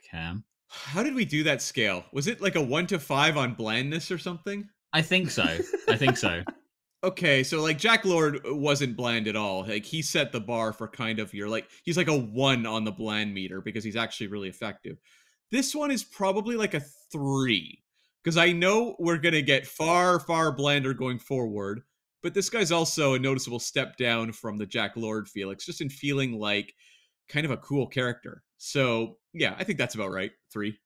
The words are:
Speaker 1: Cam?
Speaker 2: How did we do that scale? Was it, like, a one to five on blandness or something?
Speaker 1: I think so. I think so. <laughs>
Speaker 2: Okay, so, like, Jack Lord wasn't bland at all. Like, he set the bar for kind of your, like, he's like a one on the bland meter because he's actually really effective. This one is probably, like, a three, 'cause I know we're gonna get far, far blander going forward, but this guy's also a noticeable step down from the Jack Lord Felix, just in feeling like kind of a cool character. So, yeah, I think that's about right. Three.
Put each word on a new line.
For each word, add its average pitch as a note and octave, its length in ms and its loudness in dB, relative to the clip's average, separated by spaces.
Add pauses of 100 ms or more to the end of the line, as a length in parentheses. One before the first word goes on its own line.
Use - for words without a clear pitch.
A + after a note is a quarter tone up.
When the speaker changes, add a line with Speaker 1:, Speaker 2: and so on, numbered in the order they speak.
Speaker 1:
Cam? E2 400 -8 (240)
Speaker 2:
How D#3+ 360 -4
did C#4 120 -2
we A#3+ 80 2
do D3+ 200 0
that D3 180 2
scale? G2 500 0
Was C#3 160 -4
it, A#3 140 -4
like, G3 140 0
a D#3+ 60 2
one D3 260 0
to F3+ 120 -2
five D3 380 2
on B2 160 0
blandness B2+ 580 -2
or F3 60 -2
something? G3+ 500 -8 (260)
Speaker 1:
I D#3+ 80 4
think F3+ 300 2
so. F#2 140 2 (420)
I - 80 6
think C3 220 4
so. F2 300 -2
<laughs> - 60 -10 (500)
Speaker 2:
Okay, E3 400 4
so, D#3 180 -2
like, D#3 160 2
Jack A3+ 260 4
Lord D#3+ 420 2
wasn't C#3 520 0
bland A#2 300 0
at G#2+ 100 0
all. F#2+ 280 0
Like, G#2+ 200 -4
he D#3+ 180 -6
set D3 280 0
the A#2+ 80 -4
bar A2 340 -2
for A2 140 -10
kind A2+ 300 -4
of A2 160 -6
your, G2+ 140 -6
like, A2 200 -2 (160)
he's E3 140 -2
like D#3+ 120 2
a D3+ 60 4
one B2 520 2
on A2 160 -2
the A2 80 -2
bland G#2+ 420 -2
meter F#2+ 260 -6
because G#2 240 -6
he's G#2+ 120 -6
actually A2+ 320 -4
really G2 220 -6
effective. - 500 -10 (500)
This C4+ 240 0
one D4 160 -2
is B3 140 -2
probably, G3+ 540 -2
like, G#3 180 0
a C#3 80 -2 (280)
three, C3+ 680 0 (420)
'cause E3+ 140 2
I F3 140 8
know G3 480 4
we're E3+ 180 2
gonna D#3 240 4
get C3+ 240 4
far, F3 540 4
far D#3+ 320 2
blander C#3 420 2
going B2+ 240 -2
forward, G#2+ 640 -4 (400)
but E3+ 140 -4
this G3 160 0
guy's G3+ 200 2
also D#3 440 2
a B2+ 40 2
noticeable B2+ 400 -2
step - 380 -4
down A2+ 340 0
from G#2 260 -8
the G#2 100 -6
Jack G#2 280 -4
Lord A2 320 -4
Felix, G2 380 -8
just F3 160 -8
in C#3 80 -4
feeling C3+ 440 0
like G#2 420 -2 (540)
kind D3 160 -2
of C#3 60 0
a A#2 60 -2
cool C#3 300 -2
character. - 560 -4 (140)
So, A#2 600 0 (160)
yeah, C3+ 240 0
I - 60 -4
think F#3+ 160 -2
that's B2+ 160 -2
about G2 160 -4
right. F#2+ 200 -4 (220)
Three. G#2+ 320 -4